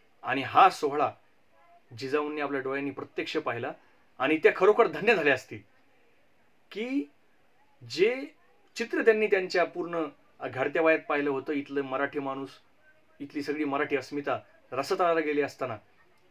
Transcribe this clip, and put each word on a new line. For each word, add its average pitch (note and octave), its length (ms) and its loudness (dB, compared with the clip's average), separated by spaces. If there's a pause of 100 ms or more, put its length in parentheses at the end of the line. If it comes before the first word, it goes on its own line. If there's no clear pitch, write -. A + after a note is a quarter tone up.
(240)
आणि C3 180 -2
हा C3+ 280 6
सोहळा C#3+ 420 -2 (840)
जिजाऊंनी D3 440 -4
आपल्या C#3 200 -4
डोळ्यांनी C3+ 300 -6
प्रत्यक्ष D#3+ 460 -8
पाहिला B2 340 -6 (480)
आणि C#3+ 180 2
त्या F#3+ 180 6
खरोखर G#3 320 6
धन्य F#3 280 2
झाल्या D3 180 4
असतील - 260 -6 (1120)
की B3+ 400 -4 (800)
जे A#3 360 2 (500)
चित्र B3+ 260 -2
त्यांनी G#3+ 260 6
त्यांच्या F#3 380 2
पूर्ण E3+ 380 -4 (380)
घडत्या C#3 400 -2
वयात D#3+ 180 6 (100)
पाहिलं C#3+ 200 0
होतं, C3+ 240 -4
इथलं C#3 280 -4
मराठी C#3 380 -4
माणूस, C3+ 300 -8 (720)
इथली C#3+ 220 -10
सगळी D3 220 -4
मराठी C#3+ 320 -2
अस्मिता C3+ 440 -4 (320)
रसातळाला E3+ 480 0
गेली D3 220 0
असताना B2+ 360 -6 (540)